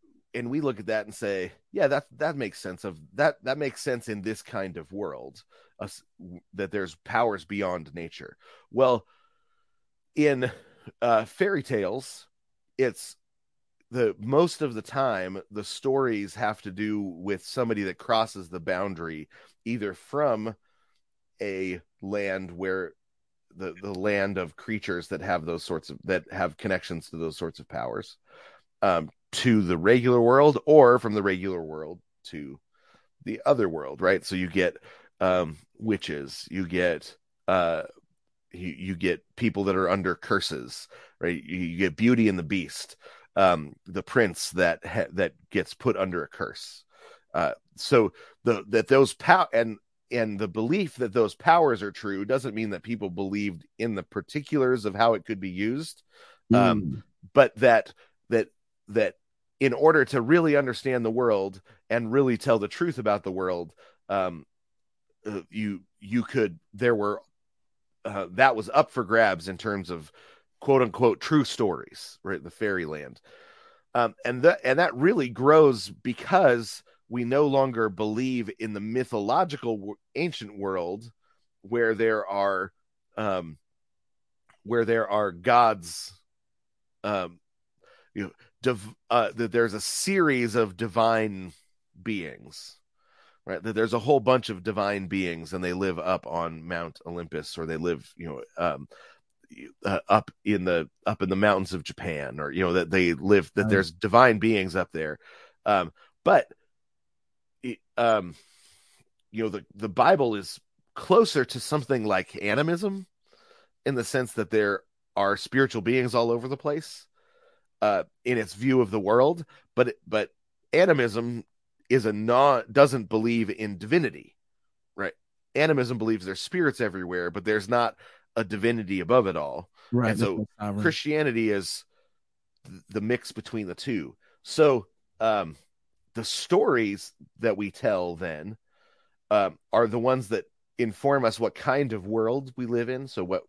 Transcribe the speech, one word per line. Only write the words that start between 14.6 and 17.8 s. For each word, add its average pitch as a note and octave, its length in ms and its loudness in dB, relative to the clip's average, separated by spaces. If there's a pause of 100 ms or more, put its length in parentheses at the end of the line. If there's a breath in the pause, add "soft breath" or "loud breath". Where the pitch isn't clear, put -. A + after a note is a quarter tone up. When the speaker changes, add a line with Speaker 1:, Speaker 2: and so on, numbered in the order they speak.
Speaker 1:
of C3+ 120 -4
the A2 80 -8
time, G2 600 -4 (100)
the G#2 120 -8
stories A#2+ 720 -4
have G#2+ 280 -4
to G2+ 80 -12
do G#2 300 -4
with F#2 440 -6
somebody A2+ 380 -4